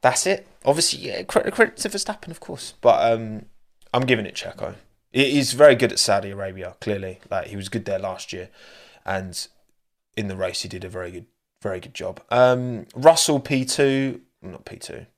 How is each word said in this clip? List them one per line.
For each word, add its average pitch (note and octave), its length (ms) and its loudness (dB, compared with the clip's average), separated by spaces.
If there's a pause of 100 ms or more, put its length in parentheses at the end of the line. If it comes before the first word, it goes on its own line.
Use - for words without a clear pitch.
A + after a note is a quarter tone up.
That's - 240 2
it. - 220 -2 (180)
Obviously, D#3 360 2
yeah, - 200 -8
cre-, - 300 0
credit - 260 2
to - 120 -6
Verstappen, G3 400 -8
of E3 100 -16
course, - 420 -14
but, A#2 320 4
um, A2 320 -6 (480)
I'm B2 120 2
giving B2 200 2
it - 100 -12
Checo. - 400 -10 (380)
He, C3+ 180 2
he's C#3 220 2
very C#3 200 10
good A#2+ 200 2
at - 60 -4
Saudi G2+ 320 0
Arabia, F#2+ 500 -10
clearly. G2 400 -6 (100)
Like, F#2+ 160 -4
he G2+ 80 -14
was G2 140 -8
good G#2 160 -6
there G2 120 -4
last F#2 360 -8
year, F#2 160 -12 (560)
and F#2+ 420 -6 (720)
in G#2 100 -4
the F#2+ 80 -6
race, F#2 280 -4
he F#2 40 -10
did F#2 160 -10
a F#2 60 -12
very F2+ 220 -10
good, F2+ 140 -16 (360)
very F#2+ 180 -6
good - 140 -18
job. - 360 -10
Um, B2 640 2
Russell D3+ 460 6
P C3 240 -2
two, C3+ 560 0 (220)
not F#2 240 -16
P - 100 -16
two - 300 -16 (120)